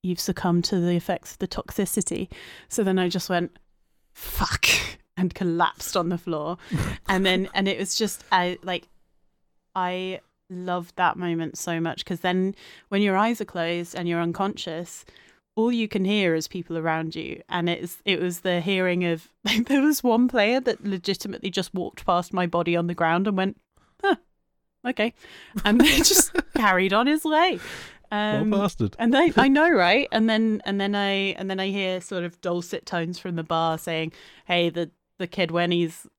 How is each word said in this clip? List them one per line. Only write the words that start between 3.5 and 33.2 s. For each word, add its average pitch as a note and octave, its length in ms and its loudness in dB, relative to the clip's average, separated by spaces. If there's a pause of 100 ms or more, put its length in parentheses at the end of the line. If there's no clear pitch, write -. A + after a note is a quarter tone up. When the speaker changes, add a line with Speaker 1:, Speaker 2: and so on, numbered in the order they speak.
Speaker 1:
"Fuck," - 540 -4 (500)
and F#3 180 0
collapsed E3+ 640 -2
on E3+ 120 0
the F3 100 -2
floor. D#3+ 380 -6 (140)
Speaker 2:
<laughs> - 380 -4
Speaker 1:
And F#3+ 180 2
then, F#3 280 2
and G3 140 0
it F#3+ 100 -2
was G3 180 -4
just, - 360 -4
I, F3+ 300 0
like, F3+ 260 -8 (840)
I F#3 460 -4 (300)
loved F3+ 460 -6
that F3 200 2
moment E3 420 -4
so E3 220 -4
much, E3 240 -4
'cause F3 160 -6
then F#3 340 0 (360)
when G3+ 120 2
your G3 140 2
eyes A3 240 0
are G3+ 60 -4
closed F3 500 -4
and F3 120 -4
you're E3+ 120 0
unconscious, E3+ 840 -6 (520)
all A3+ 160 2
you A#3 160 0
can F#3+ 160 0
hear G3 300 2
is D#3+ 140 -2
people E3+ 300 -8
around D#3+ 360 -2
you. - 340 -10
And F3 200 -2
it's, E3+ 360 -6
it F3+ 160 0
was F3 200 -4
the F3 200 0
hearing F3+ 440 0
of, E3 240 -2 (160)
<laughs> A3+ 220 2
there C#4 160 2
was D4 200 2
one B3 260 4
player A#3+ 320 2
that B3 240 -2
legitimately G3 680 -4
just - 240 -4
walked - 320 -6
past F3 260 0
my F3+ 140 0
body E3+ 300 0
on E3+ 100 0
the F3 80 -4
ground E3+ 320 2
and G3+ 100 0
went, F#3+ 240 -4 (420)
"Huh, G4 140 2 (680)
okay." A#3+ 280 -2 (500)
And G#3+ 160 6
then D4 180 8
just - 340 4 (120)
<laughs> - 120 -6
carried F#3+ 360 4
on A#3 140 4
his D4+ 180 2
way. D#4 340 4 (520)
Speaker 2:
Poor G#3 100 -2
Speaker 1:
Um, G#3+ 300 0
Speaker 2:
bastard. G3+ 480 0
Speaker 1:
and A#3 180 4
I, D#4+ 200 4
I C4 120 6
know, D4 220 6
right? G#3+ 420 4
And A3 180 2
then, A3 340 2
and G3 160 -2
then G3+ 140 0
I, G3 440 0
and F#3+ 120 -6
then F#3+ 100 -4
I F#3+ 80 -2
hear F#3 320 -2
sort F3+ 240 -6
of F3 160 -10
dulcet F3 460 -6
tones F3 320 -4
from F3 180 -6